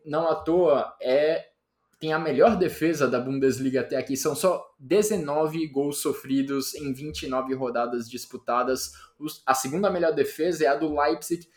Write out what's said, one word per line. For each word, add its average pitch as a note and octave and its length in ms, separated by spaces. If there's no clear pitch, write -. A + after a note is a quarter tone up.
não D#3 200
à D#3+ 100
toa, D#3+ 680
é, D3 460
tem D#3 140
a D#3 40
melhor E3 400
defesa D#3 520
da B2 100
Bundesliga C3 600
até A#2+ 160
aqui. C3 180
São D3 180
só F3 320
dezenove D#3 880
gols C#3+ 300
sofridos C3+ 760
em C#3+ 180
vinte D3+ 300
e D3 40
nove C3 260
rodadas A#2+ 560
disputadas. B2 840
Os, D3 260
a C3 80
segunda E3 360
melhor E3+ 240
defesa D#3 500
é D3+ 40
a C#3+ 80
do D3+ 220
Leipzig, D#3+ 480